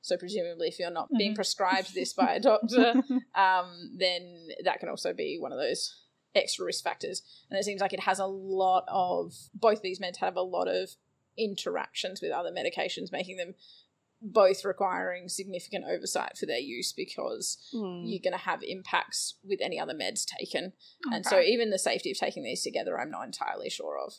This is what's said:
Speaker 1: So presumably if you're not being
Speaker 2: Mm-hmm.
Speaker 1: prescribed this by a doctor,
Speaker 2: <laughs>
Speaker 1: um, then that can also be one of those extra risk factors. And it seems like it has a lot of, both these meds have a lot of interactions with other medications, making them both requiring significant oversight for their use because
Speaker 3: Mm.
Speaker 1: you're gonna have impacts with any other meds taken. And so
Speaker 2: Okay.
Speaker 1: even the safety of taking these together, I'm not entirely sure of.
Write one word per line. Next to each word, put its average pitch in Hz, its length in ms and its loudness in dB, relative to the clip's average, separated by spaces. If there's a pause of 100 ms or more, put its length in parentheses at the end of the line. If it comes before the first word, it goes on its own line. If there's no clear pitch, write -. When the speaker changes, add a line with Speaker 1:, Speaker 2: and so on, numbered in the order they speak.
Speaker 1:
So 185 120 0
presumably 175 520 -4
if - 120 -8
you're 175 100 -4
not 165 260 -4
being 208 140 4
Speaker 2:
Mm-hmm. 214 60 -4
Speaker 1:
prescribed 190 580 0
this - 180 -2
by 185 220 4
a - 60 0
doctor, 233 640 6 (180)
Speaker 2:
<laughs> - 160 -20
Speaker 1:
um, 180 600 2
then 175 520 -2 (160)
that - 160 2
can 175 80 -4
also 175 240 -2
be 156 260 -2
one 139 140 -4
of 123 60 -6
those 139 360 -2 (400)
extra - 320 2
risk 170 180 -4
factors. - 380 -4 (260)
And 196 100 -2
it 190 60 0
seems 196 160 -4
like 196 120 2
it 190 80 -4
has 190 180 2
a 190 80 0
lot 190 600 4
of, 180 440 2 (220)
both 214 280 6
these 185 180 -4
meds 180 160 -4
have 185 200 0
a 180 60 0
lot 180 260 0
of 185 220 0 (480)
interactions 190 840 -4
with 160 120 -2
other 170 180 -2
medications, 180 640 -2
making 185 240 -6
them 180 180 -8 (680)
both 196 440 6
requiring 180 640 -2
significant 190 560 -6
oversight - 520 -2
for - 100 -4
their 120 120 0
use 123 340 -4
because - 680 -4 (140)
Speaker 3:
Mm. 185 360 -4
Speaker 1:
you're 185 140 -4
gonna 180 160 0
have 175 260 -4
impacts - 800 -4
with 190 160 0
any 160 200 -2
other 151 140 -4
meds 135 320 -2
taken. - 460 -6 (400)
And 190 120 -2
so 196 140 6
Speaker 2:
Okay. 170 100 8
Speaker 1:
even 233 220 4
the 190 80 2
safety 160 320 0
of - 80 -4
taking - 260 -2
these 110 180 -4
together, - 380 -2
I'm 139 100 -6
not 95 140 -6
entirely - 460 -6
sure 73 280 -6
of. 67 200 -6